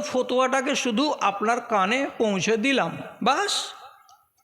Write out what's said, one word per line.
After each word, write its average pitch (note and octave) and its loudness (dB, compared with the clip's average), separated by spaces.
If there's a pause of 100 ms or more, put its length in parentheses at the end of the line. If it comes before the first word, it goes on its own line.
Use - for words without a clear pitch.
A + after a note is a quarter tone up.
ফতোয়াটাকে B3+ 0
শুধু B3 0 (160)
আপনার G#3+ 0 (100)
কানে G#3+ 2 (180)
পৌঁছে G#3 0
দিলাম, G#3+ 2 (300)
বাস। D#4+ 2 (920)